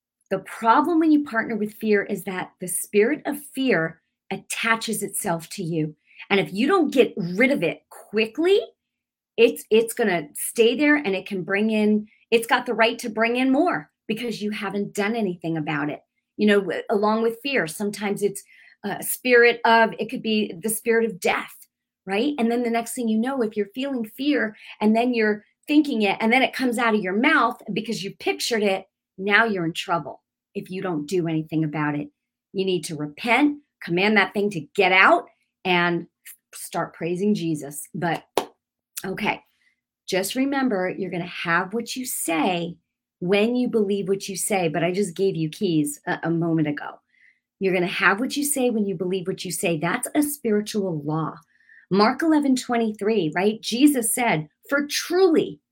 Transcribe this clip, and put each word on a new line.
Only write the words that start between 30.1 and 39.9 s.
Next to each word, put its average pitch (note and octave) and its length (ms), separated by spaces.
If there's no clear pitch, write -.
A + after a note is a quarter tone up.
if F#3+ 160
you F#3 100
don't E3 240
do F3 220
anything D#3+ 360
about D3+ 300
it. D3 160
You F#3+ 120
need F3+ 200
to E3 100
repent, A#3 640
command G3 360
that F#3+ 160
thing G#3 160
to E3+ 120
get F#3 160
out, G#3+ 340
and F3 440
start - 400
praising F3+ 400
Jesus. D3+ 580
But, E3 300
okay, A2 380